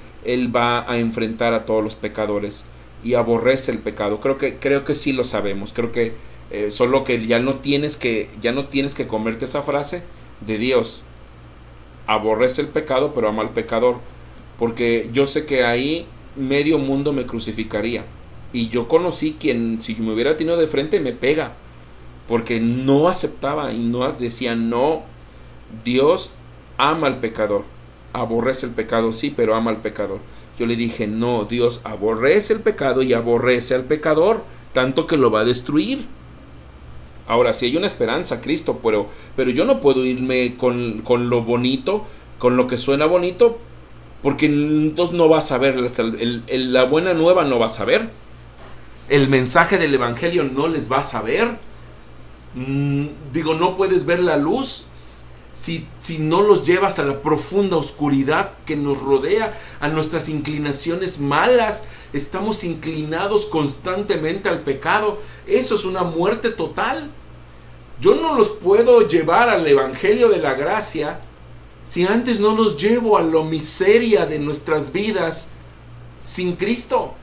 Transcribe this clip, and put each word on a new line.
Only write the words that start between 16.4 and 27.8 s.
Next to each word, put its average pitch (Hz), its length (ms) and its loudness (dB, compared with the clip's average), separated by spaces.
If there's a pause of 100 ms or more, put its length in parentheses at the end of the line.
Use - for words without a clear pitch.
mundo 139 340 -2
me 131 140 -4
crucificaría. 110 800 -4 (480)
Y 117 140 -2
yo 117 200 -2
conocí 160 500 0
quien, 117 440 -2
si 131 140 -8
me 110 180 -2
hubiera 135 240 2
tenido 165 180 0
de 165 100 2
frente, 156 320 0
me 135 140 -2
pega. 139 400 -2 (720)
Porque 117 320 -2
no 131 500 2
aceptaba 147 680 -4
y 113 40 -6
no 120 260 -2
as-, 139 140 -4
decía, 117 380 -4
"No, 120 460 0 (840)
Dios 135 460 2 (480)
ama 151 280 2
al 127 140 -2
pecador. 107 440 -2 (500)